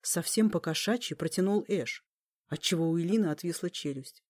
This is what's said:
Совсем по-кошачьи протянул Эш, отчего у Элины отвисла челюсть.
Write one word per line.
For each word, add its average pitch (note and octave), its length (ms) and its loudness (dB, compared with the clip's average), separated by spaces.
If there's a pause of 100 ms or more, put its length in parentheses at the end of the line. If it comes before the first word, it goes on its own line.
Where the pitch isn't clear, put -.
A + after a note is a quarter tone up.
Совсем G#3+ 500 2
по-кошачьи F3 640 -2
протянул F#3 520 0
Эш, - 360 -2 (420)
отчего E3 420 0
у E3 100 2
Элины F#3+ 280 2
отвисла D#3+ 440 -4
челюсть. - 600 -8